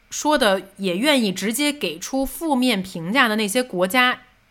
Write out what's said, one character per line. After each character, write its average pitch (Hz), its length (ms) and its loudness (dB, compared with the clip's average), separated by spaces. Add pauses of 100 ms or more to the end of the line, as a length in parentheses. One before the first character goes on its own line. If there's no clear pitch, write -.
(100)
说 302 260 0
的 196 260 2 (140)
也 185 200 -2
愿 262 260 2
意 202 100 0
直 190 200 -4
接 285 200 0
给 175 260 -6
出 269 260 -4
负 294 300 -4
面 247 280 2
评 175 300 -8
价 262 140 4
的 214 100 0
那 214 120 -2
些 240 140 0
国 185 240 0
家 247 340 2 (300)